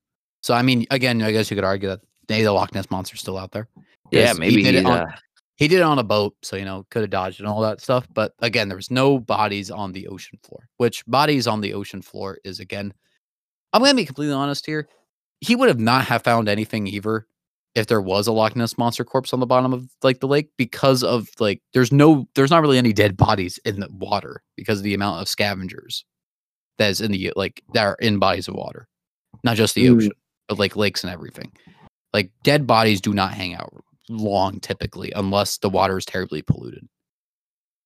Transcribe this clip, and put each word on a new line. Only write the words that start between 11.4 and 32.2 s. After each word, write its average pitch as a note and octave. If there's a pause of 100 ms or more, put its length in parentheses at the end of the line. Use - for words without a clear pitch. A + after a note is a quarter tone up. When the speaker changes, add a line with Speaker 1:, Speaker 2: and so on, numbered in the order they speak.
Speaker 1:
on G#2+
the G2+
ocean G2+
floor G2
is, F#2
again, G2+ (800)
I'm G#3+
gonna C#4
be A#3+
completely D3
honest C#3
here. D3+ (500)
He A#3
would B3+
have C#3
not A2+
have A#2+
found A#2
anything G#2+
either G#2 (480)
if A2
there A2
was F#2+
a A#2
Loch A2
Ness A#2
Monster A#2+
corpse C3
on B2+
the B2+
bottom B2+
of, B2+ (140)
like, C3
the C3+
lake D3
because C3
of, G#2+ (120)
like, G#2 (120)
there's B2+
no, C#3+
there's C#3
not E3+
really C#3+
any B2
dead G2+
bodies G2+
in G2+
the G2
water F#2+ (140)
because G#2+
of G2
the G2+
amount G2
of G2+
scavengers F#2+ (720)
that G#2+
is F#2
in G#2+
the, F#2
like, F#2+ (100)
that A2
are G2
in G#2+
bodies F#2+
of G2
water, - (560)
not A#2
just A2
the A2
Speaker 2:
Mm. B2
Speaker 1:
ocean, G#2+ (360)
but, G#2
like, G2+
lakes G2+
and F2+
everything. - (640)
Like, G#2 (120)